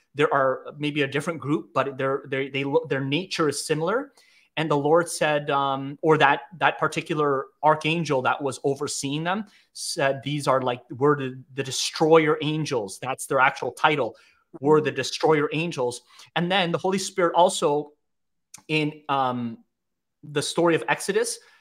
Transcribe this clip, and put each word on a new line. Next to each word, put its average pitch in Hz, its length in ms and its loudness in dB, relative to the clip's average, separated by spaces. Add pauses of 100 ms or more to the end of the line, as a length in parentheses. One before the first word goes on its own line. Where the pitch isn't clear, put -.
(140)
there 147 180 2
are 131 340 0 (120)
maybe 147 240 -2
a 139 60 2
different 151 320 -4
group, 139 340 -4
but 131 240 -2
they're, 135 300 -2
they're, 135 220 -4
they 135 160 -4
look, 143 220 0
their 135 160 0
nature 156 460 0
is - 160 -4
similar. 185 460 -2 (460)
And 156 120 -2
the 147 80 2
Lord 165 320 2
said, 151 400 0
um, 139 520 -2
or 156 160 6
that, 147 240 4 (160)
that 143 200 2
particular 151 680 -2 (180)
archangel 151 600 0
that 123 180 0
was 131 220 -6
overseeing 139 600 -4
them 196 220 -4 (280)
said, 135 500 -2
"These 143 240 -4
are, 131 140 4
like, 127 200 -2 (100)
we're 143 260 2
the, 131 240 -8 (140)
the 135 80 -6
destroyer 156 800 2
angels." 147 600 -4
That's 131 240 -6
their 135 140 0
actual 127 320 2
title. 143 460 0 (420)
"We're 151 220 6
the 143 100 0
destroyer 147 600 0
angels." 143 480 -4 (340)
And 170 160 0
then 180 200 2
the 165 60 -2
Holy 190 220 0
Spirit 180 360 0
also 151 580 2 (720)
in, 151 400 -2
um, 123 520 -2 (640)
the 147 200 -4
story 170 340 2
of - 140 0
Exodus, 202 500 -2 (220)